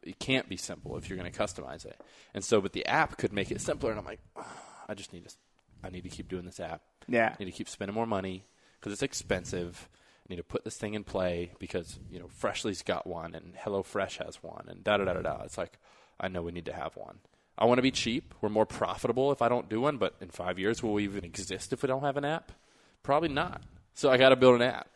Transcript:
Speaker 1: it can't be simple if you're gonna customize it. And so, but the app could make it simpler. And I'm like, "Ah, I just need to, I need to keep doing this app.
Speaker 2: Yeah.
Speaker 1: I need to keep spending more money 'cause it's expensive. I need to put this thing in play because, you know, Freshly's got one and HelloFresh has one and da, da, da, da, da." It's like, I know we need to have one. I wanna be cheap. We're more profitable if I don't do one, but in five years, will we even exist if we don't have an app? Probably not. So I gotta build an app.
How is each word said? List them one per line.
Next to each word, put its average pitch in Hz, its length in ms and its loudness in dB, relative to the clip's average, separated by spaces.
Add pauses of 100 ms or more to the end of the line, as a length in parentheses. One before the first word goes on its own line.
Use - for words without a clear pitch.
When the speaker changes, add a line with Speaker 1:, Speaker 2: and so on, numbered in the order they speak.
Speaker 1:
it 87 160 -14
can't 131 280 0
be 92 80 -8
simple - 400 -10
if 80 120 -8
you're 92 100 -6
gonna 87 140 -8
customize 73 520 -6
it. - 160 -16 (340)
And 101 100 -6
so, 107 160 6
but 95 120 -4
the - 140 -4
app 143 320 2
could 107 140 0
make 101 180 -2
it - 100 -4
simpler. 139 300 -2
And 107 80 -4
I'm 104 80 -10
like, - 140 -12 (160)
"Ah, - 100 -14 (420)
I 104 60 -6
just 98 180 -14
need 87 160 -16
to, - 60 -20 (480)
I 95 80 -10
need 90 140 -10
to 90 40 -10
keep - 200 -12
doing 90 160 -6
this 87 160 -14
app. 82 220 -8 (260)
Speaker 2:
Yeah. 117 220 4
Speaker 1:
I - 120 -12
need 92 80 -6
to - 60 -14
keep 107 120 -8
spending 101 280 -8
more 113 100 0
money 95 400 -4 (340)
'cause 101 120 -8
it's 104 100 -4
expensive. 90 840 -4 (400)
I 95 40 -10
need 87 40 -8
to 85 80 -10
put - 200 -6
this 110 120 -10
thing 107 180 -6
in 104 80 -6
play 87 560 -2
because, 90 400 -8 (100)
you 87 120 -12
know, 87 80 -16
Freshly's 101 540 -4
got 90 240 -2
one 85 280 -8
and 82 220 -14
HelloFresh 98 680 -4
has 82 200 -12
one - 240 -14
and 92 160 -16
da, 104 120 4
da, 98 80 4
da, 92 100 2
da, 87 80 -4
da." 78 200 -4
It's - 160 -10
like, - 200 -8 (400)
I 95 100 -4
know 92 140 -4
we 85 100 -6
need 85 140 -8
to - 60 -6
have 82 240 -6
one. - 220 -14 (400)
I 110 80 6
wanna 123 160 8
be 131 80 6
cheap. 123 500 -2
We're 107 80 0
more 107 180 6
profitable 117 680 0
if 127 100 0
I 117 60 6
don't 120 200 2
do 107 140 0
one, 147 160 2
but 101 220 0
in 92 80 -12
five 90 300 -4
years, 107 240 0
will 110 120 0
we 104 100 2
even 98 200 -4
exist 90 480 -6
if 131 100 -4
we 143 60 0
don't 135 140 0
have 139 140 0
an 143 80 -2
app? 156 280 -4 (500)
Probably 156 260 2
not. 151 340 -4 (320)
So 139 160 4
I 131 60 8
gotta 131 200 12
build 127 200 12
an 120 60 6
app. 123 340 0